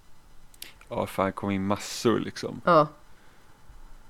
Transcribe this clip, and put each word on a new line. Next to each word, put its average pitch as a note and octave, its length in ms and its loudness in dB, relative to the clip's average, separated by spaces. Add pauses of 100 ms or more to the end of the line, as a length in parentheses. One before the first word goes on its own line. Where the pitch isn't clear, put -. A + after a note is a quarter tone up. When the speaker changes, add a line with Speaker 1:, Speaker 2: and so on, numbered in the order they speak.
(880)
Speaker 1:
Ja, G2+ 180 -2
fan, F#2+ 260 0
kom G2+ 180 -2
in F#2+ 160 0
massor G#2 520 2
liksom. - 460 -8
Speaker 2:
Ja. D#3 220 8 (1200)